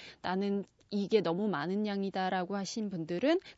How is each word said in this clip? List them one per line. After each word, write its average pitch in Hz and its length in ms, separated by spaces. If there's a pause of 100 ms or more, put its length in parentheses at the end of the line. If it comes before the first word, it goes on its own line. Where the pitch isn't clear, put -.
(240)
"나는 202 420 (240)
이게 202 320
너무 175 260
많은 185 380
양이다."라고 190 720
하신 202 340
분들은 180 520 (160)